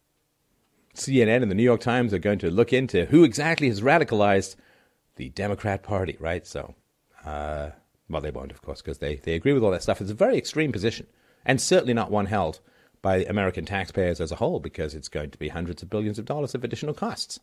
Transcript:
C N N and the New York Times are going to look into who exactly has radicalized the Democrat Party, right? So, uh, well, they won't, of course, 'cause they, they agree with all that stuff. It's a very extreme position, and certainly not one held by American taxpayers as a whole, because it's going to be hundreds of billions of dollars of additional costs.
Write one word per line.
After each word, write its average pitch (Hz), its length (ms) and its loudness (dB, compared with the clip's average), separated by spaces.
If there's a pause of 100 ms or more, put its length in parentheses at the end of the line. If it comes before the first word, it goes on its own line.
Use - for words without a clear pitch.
(960)
C 135 260 2
N 110 80 6
N 123 140 4
and 107 80 0
the 92 60 0
New 113 80 4
York 120 160 6
Times 120 340 0
are 92 60 2
going 104 180 2
to 85 140 -2
look 113 200 4
into 123 340 2
who 165 180 10
exactly 147 420 2
has 107 140 0
radicalized 107 760 4 (640)
the 64 140 -12
Democrat 98 520 -4
Party, 95 380 -4
right? 85 260 -4
So, - 300 -12 (480)
uh, 76 460 -6 (380)
well, 78 120 -4
they 73 100 -6
won't, 67 220 -10
of - 100 -20
course, - 180 -12
'cause 73 180 -10
they, 73 180 -6
they 82 180 -4
agree 107 180 0
with 127 120 2
all 98 80 4
that 87 100 -2
stuff. - 180 -2
It's 101 120 -6
a - 20 -6
very 196 240 2
extreme 151 320 -2
position, 110 380 -4 (360)
and 131 160 0
certainly 131 340 2
not 113 180 -2
one 104 140 0
held 95 340 -2 (420)
by 95 220 2
American 92 400 -2
taxpayers 90 560 -2
as 80 100 -4
a 82 60 -8
whole, 147 240 -2
because 78 340 -8
it's 76 140 -14
going 76 220 -8
to - 80 -20
be 76 100 -6
hundreds 85 340 -8
of 85 60 -14
billions 107 300 -4
of 110 80 -10
dollars 143 280 -6
of 127 80 -6
additional 123 300 -6
costs. - 500 -8